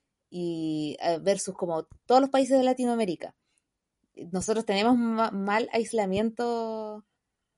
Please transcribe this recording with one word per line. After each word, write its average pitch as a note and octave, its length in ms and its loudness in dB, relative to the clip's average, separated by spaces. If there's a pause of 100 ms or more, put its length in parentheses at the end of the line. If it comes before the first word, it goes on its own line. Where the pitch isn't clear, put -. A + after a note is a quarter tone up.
(320)
y, D#3+ 680 -4
eh, E3 220 0
versus F#3+ 340 -2
como E3 280 -2 (240)
todos B3 140 8
los C4+ 100 0
países C4+ 260 4
de B3+ 60 4
Latinoamérica. A#3+ 720 0 (960)
Nosotros G#3+ 340 -2
tenemos G#3+ 320 4
ma-, A3+ 340 0
mal G#3 400 -2
aislamiento A3 1300 -2 (520)